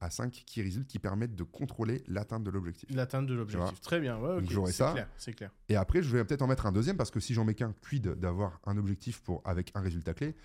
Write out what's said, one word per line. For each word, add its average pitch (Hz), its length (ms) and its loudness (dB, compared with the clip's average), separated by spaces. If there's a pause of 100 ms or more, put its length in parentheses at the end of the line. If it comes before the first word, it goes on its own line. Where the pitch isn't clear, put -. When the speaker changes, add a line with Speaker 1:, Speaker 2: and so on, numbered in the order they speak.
Speaker 1:
à 87 100 -4
cinq 120 360 -6
key 113 160 -4
results 98 240 -2
qui - 120 -8
permettent 107 360 -2
de 87 100 -4
contrôler 113 640 -4
l'atteinte 107 360 -4
de 95 60 -4
l'objectif. 90 400 -6
Speaker 2:
L'atteinte 131 360 0
de 131 60 -2
l'objectif. 104 360 0
Speaker 1:
Tu 90 60 -2
vois ? - 60 -16
Speaker 2:
Très 170 200 0
bien, 120 180 -2
ouais, 151 160 -2
Speaker 1:
Donc 92 100 0
Speaker 2:
ok, 87 60 -2
Speaker 1:
j'aurais 92 220 2
Speaker 2:
c'est 123 120 2
Speaker 1:
ça. 156 80 4
Speaker 2:
clair, 110 240 -4
c'est - 160 -10
clair. 101 180 -12 (200)
Speaker 1:
Et 107 60 6
après, 156 260 6
je 127 120 2
vais 120 80 6
peut-être 139 200 0
en 127 40 6
mettre 127 200 4
un 98 60 4
deuxième 139 260 4
parce 123 120 2
que 104 100 -2
si - 120 -2
j'en 110 140 4
mets 110 80 4
qu'un, 113 180 -2
quid 123 340 -2
d'avoir 87 600 0
un 101 100 2
objectif 101 460 -2
pour, 87 240 -2
avec 90 280 0
un 101 60 -2
résultat 85 320 0
clé, 151 320 -4